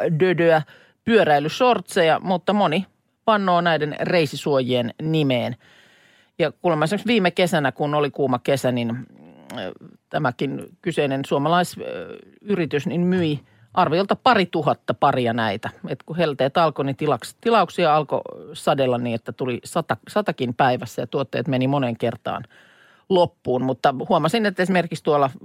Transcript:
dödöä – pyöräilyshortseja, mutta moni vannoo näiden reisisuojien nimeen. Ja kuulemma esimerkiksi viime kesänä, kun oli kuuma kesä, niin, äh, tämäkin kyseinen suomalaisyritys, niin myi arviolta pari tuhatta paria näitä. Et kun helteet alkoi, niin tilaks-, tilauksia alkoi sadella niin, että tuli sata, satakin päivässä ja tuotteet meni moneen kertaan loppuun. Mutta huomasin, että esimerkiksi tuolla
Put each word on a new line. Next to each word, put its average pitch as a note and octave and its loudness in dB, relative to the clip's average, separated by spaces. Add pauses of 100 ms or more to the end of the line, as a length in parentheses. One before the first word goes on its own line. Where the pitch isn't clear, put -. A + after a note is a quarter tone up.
(200)
dödöä – E3 4 (420)
pyöräilyshortseja, F3 2
mutta F#3 -2
moni F#3 0 (400)
vannoo F#3+ 2
näiden D#3 0
reisisuojien C3+ 0
nimeen. C3+ 0 (840)
Ja D3+ 0
kuulemma D#3+ 0
esimerkiksi G3 -2
viime G#3 2
kesänä, D#3+ 0
kun D3 -2
oli D3 0
kuuma C3 0
kesä, C3 0
niin, A#2+ -2
äh, G2+ -12 (400)
tämäkin C#3 -4 (160)
kyseinen C#3 -2
suomalaisyritys, D#3 -4
niin E3 -2
myi F3 0 (340)
arviolta F3+ 2
pari G#3+ 4
tuhatta C#3+ -2
paria C3+ 2
näitä. A2 -2 (180)
Et D3+ -8
kun D#3 -12
helteet C#3 0
alkoi, D#3 2
niin C3+ -2
tilaks-, - -2
tilauksia F3 2
alkoi D3 -2 (320)
sadella C3+ 0
niin, A#2+ -4
että A#2 -8
tuli B2+ -6
sata, - -4 (120)
satakin C3+ -4
päivässä B2+ 0
ja B2+ -6
tuotteet C#3 -6
meni C3 0
moneen C3 -2
kertaan - -6 (680)
loppuun. E3 0
Mutta C3 0 (140)
huomasin, F3+ 0
että F#3 -2
esimerkiksi F3 -2
tuolla D3 2 (140)